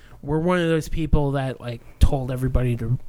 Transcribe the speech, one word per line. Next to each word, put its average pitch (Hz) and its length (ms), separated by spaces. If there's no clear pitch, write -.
were 147 180
one 180 200
of 165 80
those 160 220
people 151 420
that, 131 280
like, 117 220
told 131 320
everybody 127 460
to 120 320